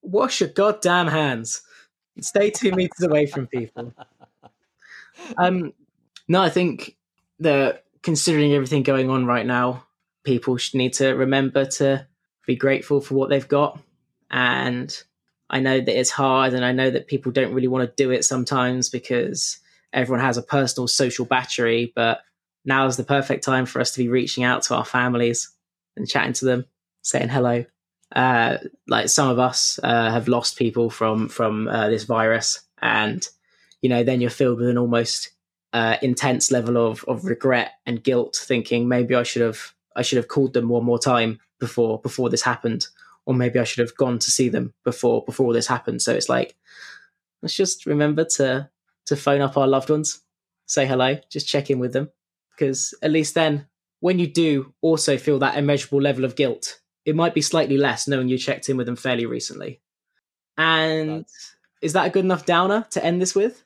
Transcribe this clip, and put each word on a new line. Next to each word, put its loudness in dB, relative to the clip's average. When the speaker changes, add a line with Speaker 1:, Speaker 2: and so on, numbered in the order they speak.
Speaker 1:
Wash 0
your 0
goddamn 2
hands. -2
Stay 2
two 0
meters -2
away 2
from -6
people. -10
Speaker 2:
<laughs> -20
Speaker 1:
Um, 0
no, 4
I 4
think -2
that 2
considering 2
everything 2
going 2
on 0
right 0
now, -2
people 0
should -6
need 0
to 2
remember 0
to -2
be 2
grateful 0
for -8
what 0
they've 0
got. 0
And 2
I 0
know 2
that 0
it's 2
hard, 2
and 0
I 2
know 2
that -4
people -4
don't 0
really 0
wanna 0
do 2
it 0
sometimes 0
because -4
everyone 0
has 0
a -4
personal -2
social -2
battery, 0
but 0
now 2
is -2
the -4
perfect 0
time 2
for -4
us 0
to -10
be 0
reaching 0
out 2
to -2
our -2
families 0
and -8
chatting -2
to -4
them, 0
saying -2
hello. 0
Uh, 2
like, 0
some 2
of 2
us, 0
uh, 2
have 0
lost 0
people 0
from, -2
from, -2
uh, 0
this 0
virus, 0
and, -2
you 0
know, 2
then 2
you're 0
filled 0
with 0
an 2
almost, 0
uh, 2
intense 2
level 2
of, 0
of -4
regret 0
and -6
guilt, 0
thinking, 0
"Maybe 2
I 2
should -2
have, -4
I -4
should 0
have 0
called 0
them 0
one 2
more 2
time 2
before, 0
before -2
this 0
happened, -2
or 0
maybe 2
I 2
should -4
have -2
gone 0
to -2
see 2
them -4
before, 0
before -4
this 0
happened." -4
So 0
it's -2
like, -2
let's -8
just -2
remember 2
to, 0
to 2
phone 2
up 0
our 4
loved 2
ones, 0
say 0
hello, 2
just -8
check -2
in 2
with -4
them, -2
because -4
at 0
least 0
then, 0
when 0
you 2
do 0
also 2
feel 0
that 2
immeasurable 0
level 0
of -4
guilt, -2
it 0
might 2
be 2
slightly 0
less 0
knowing 0
you 0
checked -4
in 0
with -2
them -6
fairly -2
recently. -10
And 0
Speaker 2:
That's -20
Speaker 1:
is -2
that 2
a 0
good 2
enough 0
downer 2
to -4
end 0
this -2
with? 0